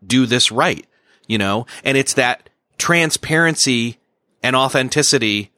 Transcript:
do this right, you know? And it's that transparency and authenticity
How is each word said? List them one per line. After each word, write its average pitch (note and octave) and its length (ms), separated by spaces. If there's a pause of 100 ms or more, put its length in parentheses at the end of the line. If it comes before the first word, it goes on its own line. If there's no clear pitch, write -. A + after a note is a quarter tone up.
do B2+ 180
this A#2+ 280
right, C#3+ 340 (400)
you A2+ 100
know? G2+ 300 (160)
And C3+ 160
it's - 160
that B2 340 (300)
transparency D#3 1200 (440)
and B2+ 120
authenticity B2+ 1040